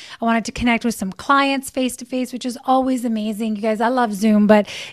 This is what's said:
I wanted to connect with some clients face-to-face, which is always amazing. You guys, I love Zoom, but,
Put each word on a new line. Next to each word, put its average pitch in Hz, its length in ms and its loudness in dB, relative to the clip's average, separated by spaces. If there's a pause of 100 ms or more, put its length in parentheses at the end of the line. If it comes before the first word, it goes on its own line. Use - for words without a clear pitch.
(220)
I 233 40 -2
wanted 226 200 2
to 233 60 -8
connect 233 340 0
with 226 80 0
some 190 180 -6
clients 269 580 0
face-to-face, 254 640 -4
which 247 140 -8
is 240 200 -6
always 262 400 2
amazing. 220 500 -2
You 202 60 -6
guys, 220 200 0
I 226 60 2
love 240 260 0
Zoom, 208 320 4
but, 208 220 6 (240)